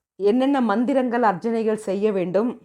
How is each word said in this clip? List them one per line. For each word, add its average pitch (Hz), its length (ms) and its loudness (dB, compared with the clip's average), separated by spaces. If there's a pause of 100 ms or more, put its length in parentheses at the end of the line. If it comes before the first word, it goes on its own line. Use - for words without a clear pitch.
(160)
என்னென்ன 254 440 2
மந்திரங்கள் 240 640 0
அர்ச்சனைகள் 220 680 0
செய்ய 196 240 0
வேண்டும், 190 380 0 (140)